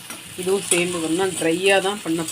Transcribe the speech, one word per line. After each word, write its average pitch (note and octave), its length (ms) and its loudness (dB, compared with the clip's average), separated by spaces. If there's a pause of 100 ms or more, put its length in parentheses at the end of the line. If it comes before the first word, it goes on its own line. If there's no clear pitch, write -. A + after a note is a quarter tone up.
(400)
இதுவும் F#3 300 0
சேர்ந்து F3 320 2
வேணும்னா E3 240 0 (140)
ட்ரையா F3+ 360 4 (100)
தான் G#3 180 -2
பண்ண E3 260 -2